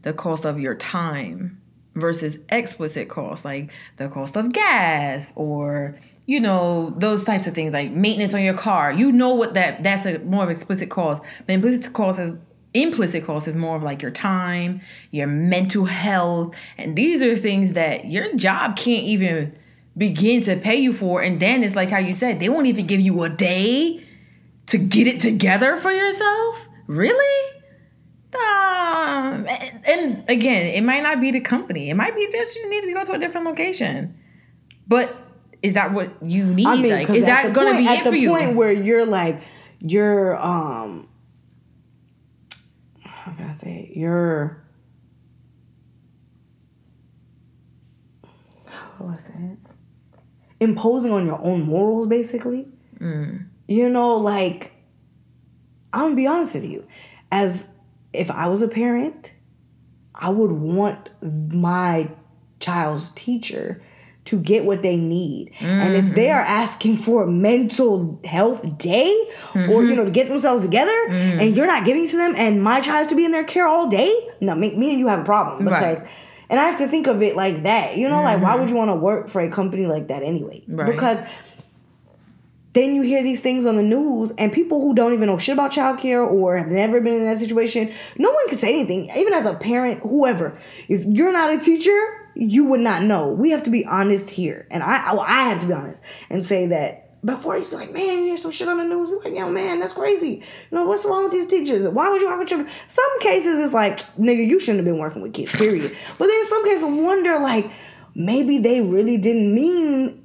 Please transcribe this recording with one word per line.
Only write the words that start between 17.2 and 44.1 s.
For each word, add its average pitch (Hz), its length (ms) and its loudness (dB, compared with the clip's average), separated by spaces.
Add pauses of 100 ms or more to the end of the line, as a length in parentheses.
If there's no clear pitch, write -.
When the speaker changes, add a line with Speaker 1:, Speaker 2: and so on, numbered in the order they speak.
Speaker 1:
are 233 140 2
things 196 360 0
that 160 340 -2
your 285 280 -4
job 196 420 0
can't 233 280 0
even 175 520 -2 (400)
begin 208 460 2
to 202 140 0
pay 220 200 0
you 254 160 2
for. 180 300 -2
And 180 180 -2
then 240 240 2
it's 196 100 -2
like 185 140 0
how 196 100 0
you 190 140 -2
said, 214 260 -2
they 175 120 -2
won't 285 160 2
even 208 200 0
give 196 140 0
you 180 220 2
a 165 80 -2
day 208 720 0 (640)
to - 100 0
get 196 300 4
it 254 160 0
together 220 560 2
for 370 120 -2
yourself? 415 680 0 (280)
Really? 539 680 2 (840)
Um, 339 1120 -2
and, 240 380 -8
and 285 420 0
again, 233 380 2
it 196 160 0
might 262 200 2
not 302 200 0
be 269 80 2
the 254 100 0
company. 180 480 -4
It 151 60 -2
might 311 200 0
be 415 160 -2
just 466 260 -6
you 453 120 -10
need 415 140 -4
to 370 100 -6
go 381 120 -4
to 359 80 -6
a 339 60 -4
different 339 280 -6
location. 330 680 -6 (720)
But 247 300 0 (460)
is 190 120 0
that 196 200 0
what 196 280 -4
you 175 220 -2
need? 185 220 2
Speaker 2:
I 233 100 4
mean, 247 160 4
Speaker 1:
Like, 143 140 0
Speaker 2:
'cause 208 100 2
Speaker 1:
is 240 60 6
Speaker 2:
at - 60 4
Speaker 1:
that 254 200 4
Speaker 2:
the - 60 0
Speaker 1:
gonna 370 160 4
Speaker 2:
point, 349 80 2
Speaker 1:
be 240 100 4
Speaker 2:
at 247 120 4
Speaker 1:
it - 40 -4
Speaker 2:
the 247 60 4
Speaker 1:
for 330 60 2
you? 277 120 4
Speaker 2:
point 302 280 2
where 220 160 4
you're, 220 340 2
like, 175 340 0 (400)
you're, 196 560 2
um, 127 720 -6 (1900)
how - 320 -20
can 156 160 -14
I 151 40 -12
say 170 380 -14
it? - 60 -14
You're, 165 640 -2 (4000)